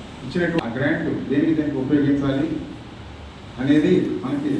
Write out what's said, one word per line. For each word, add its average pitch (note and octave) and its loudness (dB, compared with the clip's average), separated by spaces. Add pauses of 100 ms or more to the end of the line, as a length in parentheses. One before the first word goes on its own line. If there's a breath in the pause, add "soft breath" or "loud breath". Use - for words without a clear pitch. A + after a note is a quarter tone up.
(240)
ఇచ్చినట్టు E3+ 0
ఆ A#3 -6
గ్రాంట్ C#3 -2
దేనికి D#3 4
దానికి C#3+ 0
ఉపయోగించాలి C#3 2 (1120)
అనేది G#3 4 (300)
మనకి - -2 (100)